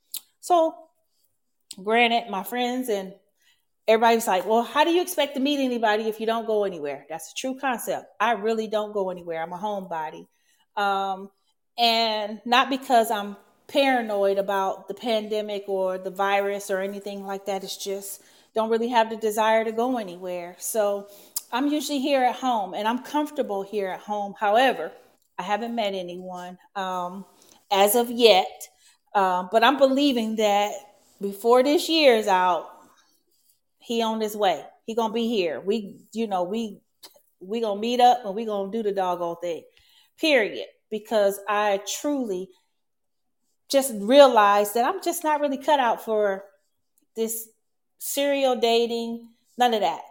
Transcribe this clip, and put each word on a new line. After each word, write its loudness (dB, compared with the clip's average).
So 2
granted, 2
my -4
friends -4
and -4
everybody's 4
like, 0
"Well, 2
how 0
do 4
you 4
expect -2
to -4
meet 0
anybody 0
if -6
you -4
don't -2
go 2
anywhere?" -6
That's -12
a -18
true -6
concept. -4
I 0
really -2
don't -4
go -2
anywhere. -8
I'm -8
a -12
homebody. -8
Um, -2
and 0
not 4
because 2
I'm -6
paranoid 2
about -2
the -12
pandemic -4
or -2
the -8
virus -2
or 0
anything -8
like -10
that. -4
It's -10
just -10
don't -2
really 0
have 2
the -8
desire 2
to -4
go -2
anywhere. -10
So -2
I'm -2
usually -2
here 2
at 2
home -2
and -4
I'm -2
comfortable -4
here -4
at -8
home. -8
However, 2
I -8
haven't -4
met -2
anyone, -10
um, -6
as 4
of 2
yet. 4
Um, 2
but 4
I'm 4
believing 2
that 2
before 4
this 2
year 6
is 0
out, 2
he -2
on -2
his -4
way. 0
He -8
gonna 0
be 0
here. 0
We, -4
you -4
know, -2
we, -6
we -6
gonna -2
meet 0
up 6
and -6
we -4
gonna -4
do -4
the 0
doggone -2
thing, -6
period. 0
Because 0
I 0
truly -4
just 0
realized 6
that 2
I'm -4
just -4
not 0
really -2
cut 2
out 0
for 0
this -4
serial 0
dating, 0
none 4
of 0
that. -2